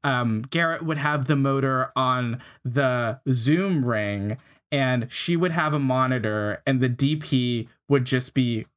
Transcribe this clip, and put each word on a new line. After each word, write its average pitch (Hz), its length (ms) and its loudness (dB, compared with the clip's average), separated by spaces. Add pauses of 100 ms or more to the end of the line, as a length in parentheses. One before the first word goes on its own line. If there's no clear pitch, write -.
um, 120 400 0
Garrett 165 400 -2
would 156 160 -2
have 143 280 -2
the 151 100 2
motor 135 580 0
on 127 460 -2 (240)
the 123 560 0 (100)
zoom 147 540 2
ring, 104 540 -2 (340)
and 127 400 0
she - 240 0
would 170 160 2
have 156 220 0
a 147 40 2
monitor, 127 880 0
and 131 140 2
the 127 80 4
D 135 260 0
P 123 540 -2 (200)
would 139 180 4
just 127 280 -2
be 117 320 0 (100)